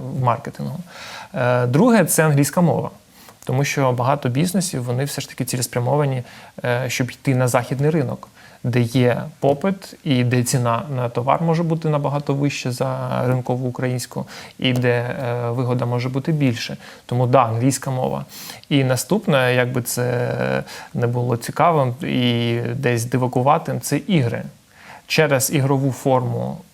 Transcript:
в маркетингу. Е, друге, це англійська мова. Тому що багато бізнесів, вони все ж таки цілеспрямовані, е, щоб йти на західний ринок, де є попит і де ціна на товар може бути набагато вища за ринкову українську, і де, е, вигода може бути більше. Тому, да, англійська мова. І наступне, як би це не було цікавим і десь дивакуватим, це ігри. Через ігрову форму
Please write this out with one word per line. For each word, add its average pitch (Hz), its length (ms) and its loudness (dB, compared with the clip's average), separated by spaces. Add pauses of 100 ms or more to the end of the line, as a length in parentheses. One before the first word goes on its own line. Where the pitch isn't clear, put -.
(200)
в 131 40 -2
маркетингу. - 560 -2 (540)
Е, 123 340 2
друге, 190 380 6
це - 200 0
англійська 147 360 2
мова. 147 280 2 (540)
Тому 131 200 -2
що 139 280 0
багато 127 380 0
бізнесів, 160 540 -2
вони 123 220 -2
все - 160 -6
ж - 80 -8
таки - 160 -6
цілеспрямовані, 127 800 0 (400)
е, 123 240 0
щоб 123 240 -2
йти - 240 0
на 127 120 2
західний 131 420 0
ринок, 131 400 -2 (340)
де 123 180 2
є 120 420 2 (160)
попит 190 540 0 (100)
і 127 200 2
де 123 200 2
ціна 120 380 0 (140)
на 123 140 -2
товар 135 320 0
може 165 220 2
бути 160 260 0
набагато 143 440 0
вища 139 380 -2
за 131 560 -2
ринкову 127 420 0
українську, 127 560 -4 (340)
і 131 140 2
де, 127 160 2
е, 120 600 -2
вигода 123 360 0
може 123 240 -2
бути 135 220 -2
більше. 139 460 -2 (280)
Тому, 123 220 0
да, 127 160 6
англійська 120 480 0
мова. 135 340 -4 (440)
І 139 140 4
наступне, 131 720 2
як 123 160 4
би 123 100 0
це 123 800 -2 (300)
не 120 140 0
було 123 300 0
цікавим 143 640 2
і 120 580 0 (160)
десь 123 300 0
дивакуватим, 127 760 0
це - 160 -2
ігри. 127 460 0 (640)
Через 143 460 2
ігрову 135 380 2
форму 123 640 0 (160)